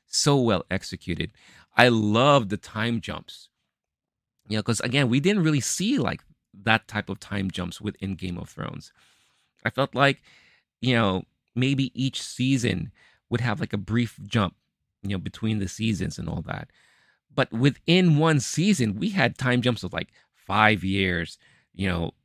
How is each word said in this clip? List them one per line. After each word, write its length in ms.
so 320
well 320
executed. 600
I 140
love 600
the 80
time 440
jumps. 480
You 100
know, 60
'cause 180
again, 280
we 100
didn't 240
really 180
see, 360
like, 240
that 340
type 220
of 100
time 320
jumps 300
within 340
Game 220
of 120
Thrones. 440
I 40
felt 260
like, 260
you 120
know, 300
maybe 440
each 220
season 720
would 120
have, 180
like, 140
a 40
brief 480
jump, 300
you 60
know, 80
between 420
the 80
seasons 500
and 120
all 140
that. 260
But 180
within 640
one 220
season, 560
we 140
had 280
time 240
jumps 220
of, 80
like, 220
five 500
years, 540
you 160
know, 240